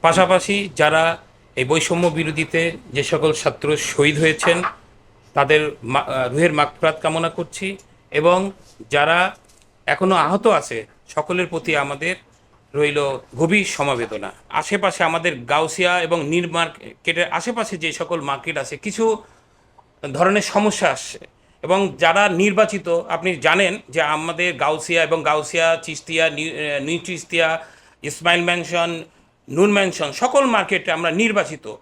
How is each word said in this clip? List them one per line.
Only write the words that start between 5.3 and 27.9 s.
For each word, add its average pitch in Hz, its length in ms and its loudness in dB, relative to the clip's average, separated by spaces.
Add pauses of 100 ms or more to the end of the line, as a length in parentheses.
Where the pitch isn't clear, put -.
তাদের 151 360 4 (120)
মা-, 131 280 -2
আহ, 127 220 -2
রুহের 156 200 2
মাগফিরাত 151 480 0
কামনা 165 280 -2
করছি 190 480 -8 (340)
এবং 180 420 2 (380)
যারা 165 460 2 (500)
এখনো 190 280 2
আহত 170 320 2
আছে, 135 400 0 (220)
সকলের 180 380 -2
প্রতি 160 300 -4
আমাদের 143 400 -4 (580)
রইল 143 440 0 (180)
গভীর 170 280 2
সমবেদনা। 113 680 -4 (160)
আশেপাশে 185 560 -2
আমাদের 165 340 -2
গাউসিয়া 160 640 0
এবং 165 280 -2
নীর 170 220 0
মার্কেটের 165 800 -4
আশেপাশে 220 460 -4
যে 160 160 -4
সকল 170 280 -6
মার্কেট 143 380 -6
আছে, 139 180 -8
কিছু 220 460 -2 (920)
ধরনের 185 300 2
সমস্যা 202 480 2
আসছে - 280 -8 (440)
এবং 185 360 0
যারা 180 300 4
নির্বাচিত, 196 600 2 (200)
আপনি 170 280 -2
জানেন 170 420 2 (100)
যে 156 140 -2
আমাদের 160 520 -2
গাউসিয়া 151 480 0
এবং 160 200 0
গাউসিয়া, 156 600 0
চিস্তিয়া, 160 480 -2
নিউ, 151 220 -8
আহ, 143 300 -6
নিউ 160 220 -4
চিস্তিয়া, 165 640 -2 (360)